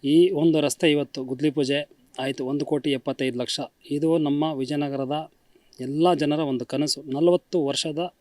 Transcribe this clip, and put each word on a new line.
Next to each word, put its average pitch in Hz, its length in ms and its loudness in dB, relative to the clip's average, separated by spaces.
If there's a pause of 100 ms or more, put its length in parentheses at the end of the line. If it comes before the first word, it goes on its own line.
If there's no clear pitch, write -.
ಈ 165 260 6
ಒಂದು 156 300 2
ರಸ್ತೆ 143 300 2
ಇವತ್ತು 143 340 -2
ಗುದ್ಲಿ 131 260 -2
ಪೂಜೆ 143 380 -2 (320)
ಆಯಿತು, 135 260 -6
ಒಂದು 143 180 -4
ಕೋಟಿ 147 260 -2
ಎಪ್ಪತ್ತೈದು 131 480 -2
ಲಕ್ಷ. - 220 -6 (300)
ಇದು 160 280 2
ನಮ್ಮ 147 260 0 (100)
ವಿಜಯನಗರದ 139 760 -4 (500)
ಎಲ್ಲ 156 340 2
ಜನರ 147 240 0
ಒಂದು 131 260 -2
ಕನಸು, 143 360 -4 (120)
ನಲವತ್ತು 170 540 4
ವರ್ಷದ 156 540 -4